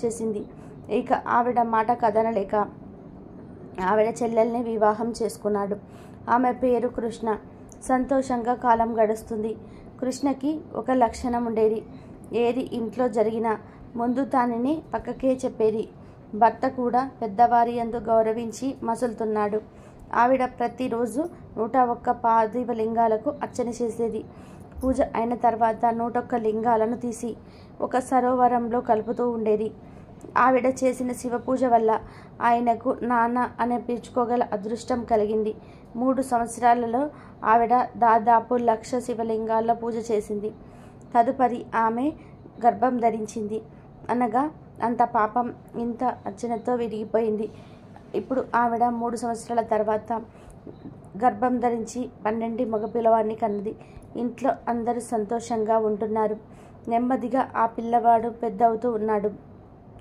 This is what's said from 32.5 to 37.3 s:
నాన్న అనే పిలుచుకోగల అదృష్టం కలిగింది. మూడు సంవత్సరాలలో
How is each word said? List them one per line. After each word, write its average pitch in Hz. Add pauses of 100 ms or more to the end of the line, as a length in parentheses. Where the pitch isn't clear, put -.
నాన్న 240 (100)
అనే 240
పిలుచుకోగల 240 (100)
అదృష్టం 220
కలిగింది. 214 (420)
మూడు 262
సంవత్సరాలలో 240 (340)